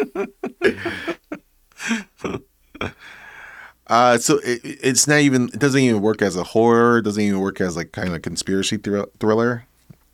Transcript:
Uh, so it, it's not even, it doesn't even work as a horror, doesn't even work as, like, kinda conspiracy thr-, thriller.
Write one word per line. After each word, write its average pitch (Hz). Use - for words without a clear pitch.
Uh, 120
so 143
it, 120
it's 127
not 147
even, 131
it 107
doesn't 139
even 117
work 107
as 92
a 90
horror, 117
doesn't 104
even 101
work 95
as, 90
like, 82
kinda 90
conspiracy 95
thr-, 101
thriller. 117